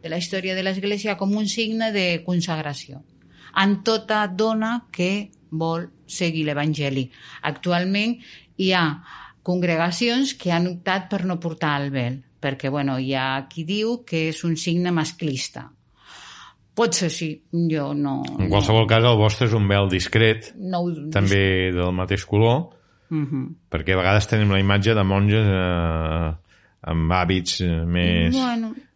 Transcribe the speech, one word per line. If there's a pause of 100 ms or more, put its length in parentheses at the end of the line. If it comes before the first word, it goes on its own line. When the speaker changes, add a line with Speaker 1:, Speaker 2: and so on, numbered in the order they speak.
Speaker 1:
de
la
història
de
l'Església
com
un
signe
de
consagració (540)
en
tota
dona
que (200)
vol (180)
seguir
l'Evangeli. (320)
Actualment (380)
hi
ha (400)
congregacions
que
han
optat
per
no
portar
el
vel, (180)
perquè,
bueno,
hi
ha
qui
diu
que
és
un
signe
masclista. (1040)
Pot
ser,
sí, (200)
jo
no, (160)
Speaker 2:
En
Speaker 1:
no.
Speaker 2:
qualsevol
cas,
el
vostre
és
un
vel
discret,
Speaker 1:
No
ho (180)
Speaker 2:
també
del
mateix
color, (420)
Speaker 1:
Mhm. (140)
Speaker 2:
perquè
a
vegades
tenim
la
imatge
de
monges,
eh, (480)
amb
hàbits,
eh,
més,
Speaker 1:
Bueno. (220)